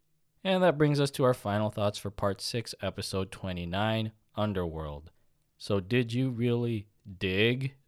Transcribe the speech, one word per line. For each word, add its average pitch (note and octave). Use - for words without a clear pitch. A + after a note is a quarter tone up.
And F#3
that E3+
brings D3
us C#3+
to C#3+
our B2
final G#2
thoughts G#2
for G2+
Part G2
six, -
Episode F#2+
twenty-nine, G2
Underworld. D#2+
So G2+
did A#2
you C3
really A#2+
dig A#2